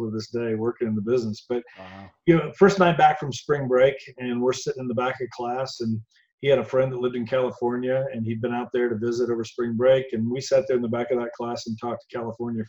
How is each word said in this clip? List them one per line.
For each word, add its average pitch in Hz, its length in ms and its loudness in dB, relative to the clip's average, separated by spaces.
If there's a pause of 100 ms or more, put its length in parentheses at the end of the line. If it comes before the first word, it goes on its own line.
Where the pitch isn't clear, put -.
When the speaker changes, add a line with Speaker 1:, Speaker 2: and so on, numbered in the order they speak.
Speaker 1:
to 110 60 -6
this 107 200 -8
day 117 260 -4
working 117 320 -2
in 110 80 -2
the 104 40 -2
business. 110 480 -2
But, 123 140 -2 (160)
Speaker 2:
Wow. 95 320 -16 (160)
Speaker 1:
you 165 100 8
know, 151 220 0
first 190 200 4
night 175 200 4
back 151 220 8
from 143 120 -6
spring 139 360 -2
break, 131 260 6 (240)
and 123 240 -4
we're 127 100 2
sitting 131 300 -6
in 127 60 -6
the 117 60 -4
back 127 280 -2
of 117 80 -8
class, 123 500 -6
and 113 200 -2 (400)
he 139 80 -2
had 135 100 6
a 113 60 -2
friend 131 280 0
that 123 80 -6
lived 123 160 -2
in 120 100 -4
California, 127 840 0
and 113 140 -6
he'd 113 160 -4
been 120 100 -2
out 120 200 -4
there 120 160 2
to 117 80 -2
visit 117 340 -2
over 113 140 -2
spring 120 320 -4
break. 131 360 4
And 113 160 -2
we 127 120 -4
sat 131 260 2
there 131 100 2
in 120 60 0
the 117 60 -4
back 117 240 -2
of 120 80 2
that 117 120 -6
class 120 360 -8
and 110 120 -6
talked 120 280 -6
to - 80 -10
California 113 520 -6